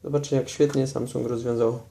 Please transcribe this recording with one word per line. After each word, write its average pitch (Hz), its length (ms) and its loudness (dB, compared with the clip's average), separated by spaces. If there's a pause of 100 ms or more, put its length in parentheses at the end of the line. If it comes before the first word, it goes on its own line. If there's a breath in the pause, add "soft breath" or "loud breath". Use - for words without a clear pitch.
Zobaczcie 143 320 0
jak 127 120 2
świetnie 143 380 2
Samsung 127 400 -4
rozwiązał 117 540 0 (100)